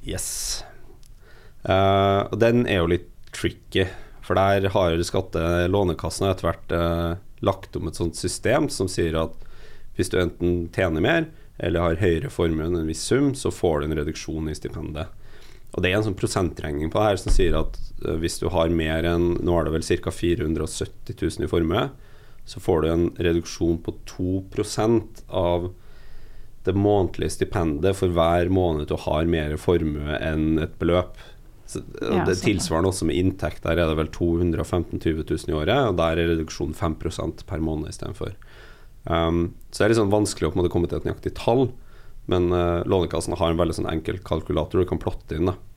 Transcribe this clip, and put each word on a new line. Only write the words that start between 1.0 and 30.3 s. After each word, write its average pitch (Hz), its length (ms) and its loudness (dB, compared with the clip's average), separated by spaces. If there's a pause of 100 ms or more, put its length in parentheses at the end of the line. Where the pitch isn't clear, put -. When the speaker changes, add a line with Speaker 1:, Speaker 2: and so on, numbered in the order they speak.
Speaker 1:
Eh, 98 640 4
og - 140 -4
den 120 240 6
er 101 160 2
jo 82 80 2
litt 85 180 0 (240)
tricky, - 540 -2 (380)
for 90 140 2
der 98 360 4
har 90 220 4 (100)
skatte-, 87 680 0
Lånekassen 92 580 0
etter 90 200 0
hvert, - 260 -6
eh, 85 400 0 (260)
lagt - 340 -2
om 85 120 -4
et - 100 -8
sånt 85 200 -2
system 127 520 0
som - 180 -2
sier 82 320 0
at 80 140 -2 (640)
hvis - 160 0
du 90 80 2
enten 87 520 0
tjener 82 320 2
mer, 160 220 2 (360)
eller 87 220 2
har 82 160 2
høyere 82 320 2
formue 82 320 2
enn 87 160 0
en 78 80 -2
viss 82 160 -4
sum, 135 320 2
så 92 160 -2
får 78 300 2
du 76 80 -2
en 78 80 0
reduksjon 78 520 -4
i 76 60 -4
stipendet. - 540 -8 (640)
Og - 100 -2
det 90 80 4
er 98 60 4
en - 60 2
sånn 98 140 -2
prosentregning 80 720 0
på 95 80 2
det 107 100 4
her 95 100 2
som - 120 2
sier 85 280 6
at, - 160 -2 (280)
eh, 82 120 -2
hvis 82 240 -2
du - 80 0
har 85 240 2
mer 80 320 0
enn, 85 400 2
nå 87 160 4
er 78 80 0
det 78 80 0
vel 80 100 -2
cirka 87 240 0
fire 85 360 0
hundre 78 180 0
og - 80 -6
sytti - 420 -8
tusen - 300 -2
i - 60 -2
formue, 90 400 0 (540)
så - 140 -12
får 78 240 2
du 78 80 2
en 82 140 4 (180)
reduksjon 85 560 2
på - 160 -6 (100)
to 92 360 -2 (100)
prosent 110 800 0
av 87 400 0 (920)
det 95 140 2
månedlige 98 560 2
stipendet 87 640 0
for 92 160 2
hver 85 360 4
måned 85 380 2
du 80 80 -2
har 76 300 0
mer 78 320 0
formue 76 640 0
enn 78 420 2